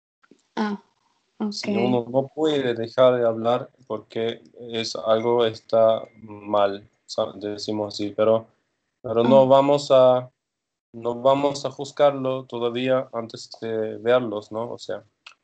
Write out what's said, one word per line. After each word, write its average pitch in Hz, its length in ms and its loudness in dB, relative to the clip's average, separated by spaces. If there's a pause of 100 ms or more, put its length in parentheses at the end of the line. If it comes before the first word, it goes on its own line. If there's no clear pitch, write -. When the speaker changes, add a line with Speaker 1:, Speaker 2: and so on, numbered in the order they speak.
(560)
Speaker 1:
Ah, 208 260 -4 (560)
ok. 214 140 -4
Speaker 2:
Si 208 240 -4
uno 120 320 0
no 135 200 -2
puede 143 460 0
dejar 127 420 4
de 117 100 2
hablar 113 440 -2 (160)
porque 113 560 -6 (180)
es 117 360 -8
algo 117 480 2
está 110 580 2 (200)
mal, 104 680 -2 (180)
sa-, - 280 -4
decimos 104 600 -6
así, 104 220 -6
pero, 110 300 2 (560)
pero 117 220 0
no 135 180 8
Speaker 1:
Ah. 131 40 4
Speaker 2:
vamos 139 440 4
a, 127 400 4 (600)
no 117 280 -6
vamos 135 440 0
a 131 60 -6
juzgarlo 135 760 -2
todavía 127 680 -2
antes 113 380 -12 (100)
de 110 380 -6
verlos, 110 540 0
¿no? 113 180 -8
O 107 80 -12
sea, 104 260 -12 (400)